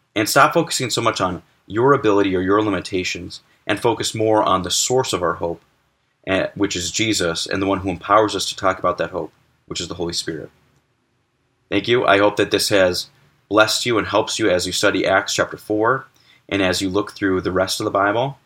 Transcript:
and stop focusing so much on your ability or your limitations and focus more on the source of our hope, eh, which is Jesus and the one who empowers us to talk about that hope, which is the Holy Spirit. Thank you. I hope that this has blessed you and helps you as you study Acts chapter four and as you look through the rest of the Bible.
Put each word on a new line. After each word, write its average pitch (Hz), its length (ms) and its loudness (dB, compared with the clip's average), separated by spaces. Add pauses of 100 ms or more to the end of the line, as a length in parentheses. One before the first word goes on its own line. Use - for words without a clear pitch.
(160)
and 107 120 -2
stop 147 260 4
focusing 160 360 -2
so 113 120 -2
much 110 200 0
on 87 220 -2 (240)
your 120 260 2
ability 101 420 2
or 92 60 0
your 101 220 2
limitations 90 800 -6 (260)
and 104 120 -2
focus 113 360 -2
more 110 260 2
on 92 220 2
the 87 80 -6
source - 420 0
of 92 80 -2
our 82 140 -2
hope, 85 260 -6 (640)
eh, 92 300 -2
which 101 200 -2
is 87 160 -6
Jesus 101 540 -2
and 95 160 -4
the 98 60 -2
one 95 120 0
who 95 100 -4
empowers 101 460 2
us 92 140 -6
to - 60 -8
talk 95 240 -2
about 87 180 0
that 85 140 -4
hope, 82 200 -8 (360)
which - 120 -10
is 87 80 -8
the 85 80 -10
Holy 85 180 -6
Spirit. - 360 -8 (1200)
Thank 98 180 -2
you. 120 180 2
I 98 120 6
hope 104 200 4
that 98 140 2
this - 180 0
has 92 400 2 (380)
blessed 107 380 2
you 117 120 0
and 92 100 0
helps 104 300 0
you 107 120 2
as 90 180 0
you 90 60 -6
study 98 320 0
Acts 95 280 0
chapter - 240 -2
four 113 500 -2 (420)
and 98 120 0
as 92 200 0
you 95 80 -2
look 98 240 -2
through 92 260 0
the 90 140 -2
rest 92 260 0
of 107 60 -4
the 104 60 -2
Bible. 107 540 0